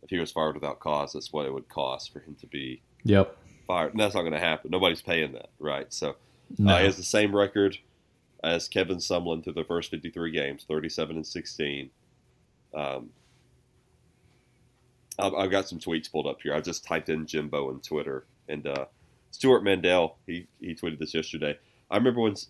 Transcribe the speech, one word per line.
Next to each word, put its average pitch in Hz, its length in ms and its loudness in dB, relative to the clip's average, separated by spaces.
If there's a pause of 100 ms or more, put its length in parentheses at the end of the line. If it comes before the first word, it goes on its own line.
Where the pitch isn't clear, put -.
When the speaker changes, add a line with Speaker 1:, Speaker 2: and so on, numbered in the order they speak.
Speaker 1:
If - 60 -12
he 92 80 0
was 82 120 -2
fired 78 240 0
without 73 260 -8
cause, 73 320 -2
that's - 200 -10
what 73 140 -4
it 67 60 -4
would 67 160 -10
cost 65 440 -6
for 71 80 -14
him 76 200 -18
to - 60 -20
be 65 340 -10 (240)
Speaker 2:
Yep. 98 320 6 (300)
Speaker 1:
fired. 85 260 2
And 110 80 0
that's 101 140 2
not 95 80 2
gonna 78 160 -2
happen. 80 320 0
Nobody's 90 320 2
paying 80 300 0
that, 62 160 -14 (100)
right? 71 340 -6
So, 71 240 -4 (420)
Speaker 2:
No. 98 160 6
Speaker 1:
uh, 87 40 6
he 92 80 6
has 95 100 4
the 92 60 -10
same 104 320 2
record 101 440 4 (640)
as 82 240 0
Kevin 92 300 0
Sumlin 87 440 -2
through 85 120 -8
the 82 100 -4
first 85 260 -4
fifty-three 82 400 -6
games: 71 380 -4
thirty-seven 80 480 -4
and 80 100 -8
sixteen. 71 640 -8 (840)
Um, 67 380 -8 (2000)
I've, 95 160 0
I've 98 160 0
got 95 180 2
some 87 100 -10
tweets 82 320 -4
pulled 76 160 -2
up 69 160 -6
here. 73 120 -2
I 76 60 2
just 82 240 -6
typed 82 240 -4
in 78 180 -2
Jimbo 73 420 -4
on 67 120 -8
Twitter, 67 440 -6 (240)
and, 73 180 -8
uh, 69 180 -4 (480)
Stuart 123 320 6
Mandel, 90 640 4
he, 87 200 -8 (140)
he 87 140 -8
tweeted 80 240 -6
this 78 160 -6
yesterday. 76 420 -2 (340)
"I 95 60 2
remember 120 240 4
when, 110 140 2 (160)